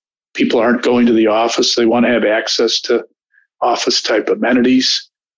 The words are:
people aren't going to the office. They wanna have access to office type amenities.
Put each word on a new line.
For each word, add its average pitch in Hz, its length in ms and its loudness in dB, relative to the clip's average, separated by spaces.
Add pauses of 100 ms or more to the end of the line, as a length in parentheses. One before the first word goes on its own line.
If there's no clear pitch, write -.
(340)
people - 260 0
aren't 120 240 0
going 120 220 2
to 117 80 2
the 110 140 2
office. 117 480 0
They 120 100 0
wanna 117 260 2
have 110 140 0
access 110 560 -2
to 120 240 -2 (560)
office 131 400 -2
type 110 260 -2
amenities. 123 800 0 (300)